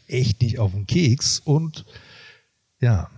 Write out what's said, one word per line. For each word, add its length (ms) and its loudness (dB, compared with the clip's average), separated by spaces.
echt 380 -2
nicht 160 0
auf 140 0
den 120 -6
Keks 540 0
und, 440 -2
ja, 380 2